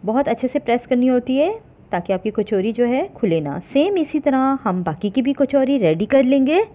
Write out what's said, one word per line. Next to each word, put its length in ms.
बहुत 240
अच्छे 200
से 100
press 280
करनी 200
होती 300
है 140
ताकि 200
आपकी 200
कचौरी 400
जो 140
है 240
खुले 300
ना। 260
Same 320
इसी 220
तरह 440
हम 200
बाकी 260
की 120
भी 100
कचौरी 460
ready 280
कर 180
लेंगे। 400